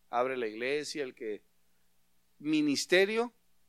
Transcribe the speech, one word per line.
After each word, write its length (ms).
abre 260
la 120
iglesia, 560
el 120
que... 280
Ministerio, 960